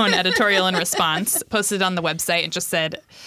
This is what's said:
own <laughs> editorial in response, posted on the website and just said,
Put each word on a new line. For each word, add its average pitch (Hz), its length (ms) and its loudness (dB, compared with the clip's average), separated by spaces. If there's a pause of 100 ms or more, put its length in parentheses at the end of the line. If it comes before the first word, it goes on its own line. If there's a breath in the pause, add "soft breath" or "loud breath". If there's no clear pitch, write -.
own 202 120 4
<laughs> - 20 2
editorial 185 500 2
in 185 100 2
response, 170 760 0
posted 202 340 0
on 185 100 0
the 175 80 -2
website 165 440 0
and 160 60 -8
just - 180 -4
said, 160 300 -2 (280 loud breath)